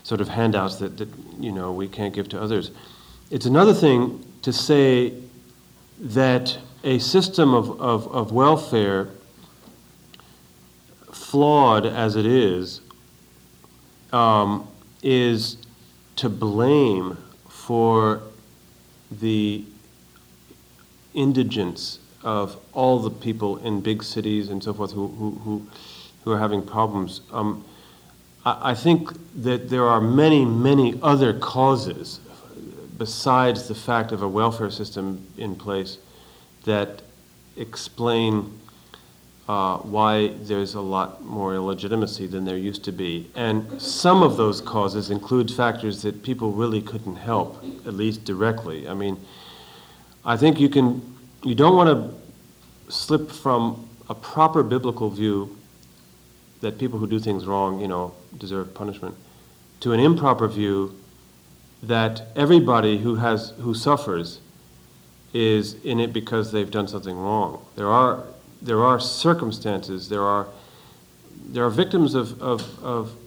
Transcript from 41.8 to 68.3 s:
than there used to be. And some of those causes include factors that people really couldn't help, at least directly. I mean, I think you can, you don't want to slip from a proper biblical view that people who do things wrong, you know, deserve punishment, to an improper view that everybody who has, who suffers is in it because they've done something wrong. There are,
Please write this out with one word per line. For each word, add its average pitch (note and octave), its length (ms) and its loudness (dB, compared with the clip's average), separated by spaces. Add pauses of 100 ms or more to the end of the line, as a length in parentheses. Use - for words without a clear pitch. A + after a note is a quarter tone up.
than F#2+ 180 -6
there F#2 140 -4
used G2 260 -8
to G2+ 80 -6
be. E2+ 440 -8
And A2 440 -4
some - 420 4
of B2 140 4
those G#2+ 240 0
causes G2+ 500 -4
include A2+ 400 -2
factors A2+ 520 -4
that G2+ 200 -8
people A2+ 300 -4
really A2 300 -2
couldn't G#2+ 340 -10
help, G#2 480 -4 (220)
at A2+ 80 -8
least A2 300 -4
directly. G2 600 -4
I E2+ 60 -10
mean, G2 260 -6 (1080)
I A#2 120 0
think D#3 220 4
you C#3+ 100 6
can, B2+ 460 2 (300)
you B2 100 -2
don't D#3+ 220 8
want F3 120 8
to - 1040 -4
slip D3+ 380 -2
from A#2 580 -2 (200)
a A2+ 80 -8
proper D#3+ 480 2
biblical A2+ 440 -2
view G2+ 480 -2 (1080)
that G#2+ 180 -6
people A2+ 180 -4
who G#2+ 80 -2
do G#2+ 140 0
things G2+ 260 -4
wrong, G2 340 -2
you G#2 60 -4
know, F2+ 260 -4 (240)
deserve F#2+ 380 -8
punishment, G2 400 -10 (640)
to A#2+ 140 -2
an A2+ 80 4
improper C#3 480 4
view G2 500 -2 (840)
that A2+ 540 -2
everybody B2 640 6
who A2+ 160 -2
has, A2+ 360 0 (100)
who A#2+ 120 -4
suffers G#2+ 680 -2 (920)
is A2 420 2 (100)
in A#2 160 -2
it A#2 120 -2
because A2 380 -4
they've G#2+ 220 -4
done G#2 160 -2
something F#2+ 280 -10
wrong. F#2+ 480 -4 (120)
There G#2 160 -2
are, B2 320 2 (360)